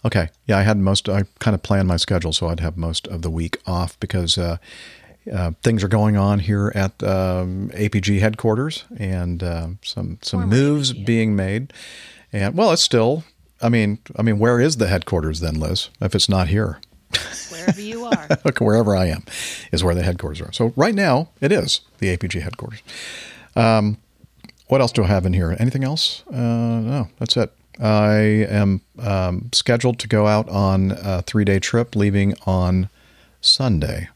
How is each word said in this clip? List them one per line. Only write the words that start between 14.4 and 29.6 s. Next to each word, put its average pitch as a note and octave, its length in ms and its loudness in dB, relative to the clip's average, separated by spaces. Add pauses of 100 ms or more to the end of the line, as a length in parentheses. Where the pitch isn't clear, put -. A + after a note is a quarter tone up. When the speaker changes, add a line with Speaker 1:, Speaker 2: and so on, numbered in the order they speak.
Speaker 1:
is D3 180 2
the G#2+ 100 2
headquarters D#2+ 520 0
then, D#2+ 200 -2
Liz, E2 300 -4 (120)
if - 140 0
it's - 140 2
not F#2 180 2
here? G2 320 0 (680)
Speaker 2:
Wherever F3 320 -2
you A3+ 240 -10
are. F3+ 300 -4
Speaker 1:
<laughs> - 120 -14
Okay, A#2 180 0
wherever G#2 300 4
I F#2 120 2
am D#2+ 160 -4 (480)
is E2+ 120 0
where F2 100 2
the F2+ 80 0
headquarters F2 400 -4
are. - 100 -10
So A#2 240 0
right F#3+ 200 2
now, D#3+ 340 2 (100)
it D3 120 0
is - 300 0 (180)
the F#2+ 100 0
A F2+ 80 0
P F2+ 100 -6
G E2+ 120 -4
headquarters. - 420 -10 (720)
Um, A2 420 4 (720)
what C3+ 120 4
else A#2+ 100 2
do A2+ 120 2
I F#2+ 40 4
have F#2+ 200 2
in F2+ 60 2
here? F2 260 0
Anything C3 240 0
else? D3 400 -4 (100)
Uh, A#2 480 0
no, B2 280 -2 (100)
that's A#2 180 -2
it. A2 160 0 (260)
I G#2+ 340 4 (360)
am, G2+ 320 2 (180)
um, G2 540 -2
scheduled A#2+ 460 2